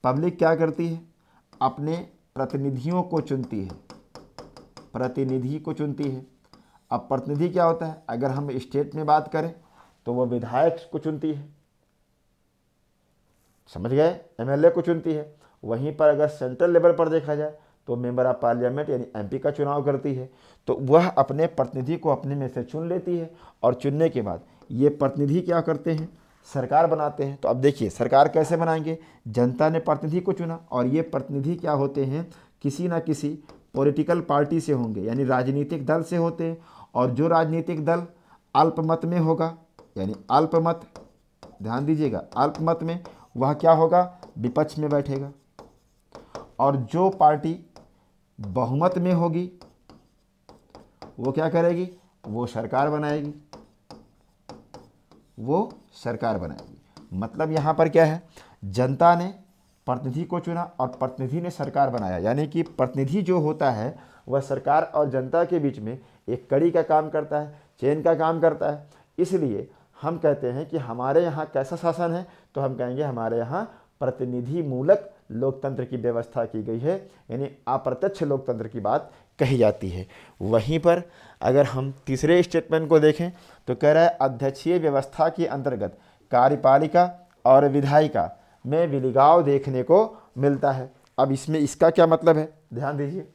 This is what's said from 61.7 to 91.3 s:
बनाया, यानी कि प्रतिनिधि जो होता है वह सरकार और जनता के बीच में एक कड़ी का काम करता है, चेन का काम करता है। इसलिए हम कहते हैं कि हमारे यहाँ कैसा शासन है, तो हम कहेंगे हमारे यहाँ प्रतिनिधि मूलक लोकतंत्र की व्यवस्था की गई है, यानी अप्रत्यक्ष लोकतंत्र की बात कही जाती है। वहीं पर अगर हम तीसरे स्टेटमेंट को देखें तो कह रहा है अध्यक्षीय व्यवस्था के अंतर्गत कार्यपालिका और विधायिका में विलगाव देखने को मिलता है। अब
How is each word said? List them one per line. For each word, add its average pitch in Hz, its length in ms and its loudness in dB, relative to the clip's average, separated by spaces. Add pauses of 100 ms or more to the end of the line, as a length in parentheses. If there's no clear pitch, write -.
बनाया, 101 280 -4
यानी 123 300 0
कि 160 160 -2
प्रतिनिधि 139 580 -2
जो 180 180 0
होता 151 320 0
है 117 240 -4 (320)
वह 135 140 0
सरकार 139 420 0
और 151 260 0
जनता 131 360 0
के 175 140 0
बीच 143 200 -2
में 110 180 -10 (320)
एक 123 200 -6
कड़ी 160 220 4
का 170 100 2
काम 156 280 2
करता 151 300 -4
है, 147 220 -12 (200)
चेन 147 200 0
का 165 140 4
काम 160 240 0
करता 151 320 2
है। 147 160 -10 (300)
इसलिए 156 500 -2 (340)
हम 160 160 -4
कहते 143 340 0
हैं 139 180 -6
कि 160 80 -6
हमारे 131 460 0
यहाँ 156 300 -4
कैसा 135 220 -4
शासन 170 380 -2
है, 175 120 -6 (300)
तो 139 60 -4
हम 135 140 -4
कहेंगे 123 280 -4
हमारे 117 340 -4
यहाँ 131 260 -4 (360)
प्रतिनिधि 127 640 -4
मूलक 143 480 0 (220)
लोकतंत्र 131 540 -4
की 127 120 -8
व्यवस्था 117 480 -4
की 110 180 -8
गई 113 160 -4
है, 156 160 -2 (360)
यानी 131 180 -6 (180)
अप्रत्यक्ष 135 560 -2
लोकतंत्र 131 440 -4
की 110 120 -10
बात 107 320 -2 (280)
कही 131 180 2
जाती 104 320 4
है। 92 180 -10 (340)
वहीं 113 380 2
पर 170 220 4 (400)
अगर 135 240 4
हम 131 280 -6 (140)
तीसरे 151 360 4
स्टेटमेंट 160 460 0
को 160 100 8
देखें 156 320 4 (360)
तो 123 80 -2
कह 147 160 4
रहा 160 120 8
है 170 180 4
अध्यक्षीय 135 580 0
व्यवस्था 151 500 0
के 165 160 -2
अंतर्गत 123 520 -4 (340)
कार्यपालिका 147 800 6 (360)
और 135 240 8
विधायिका 143 600 2 (360)
में 156 220 0
विलगाव 139 560 4
देखने 135 400 0
को 208 340 4 (200)
मिलता 139 340 2
है। 131 200 -6 (260)
अब 135 140 2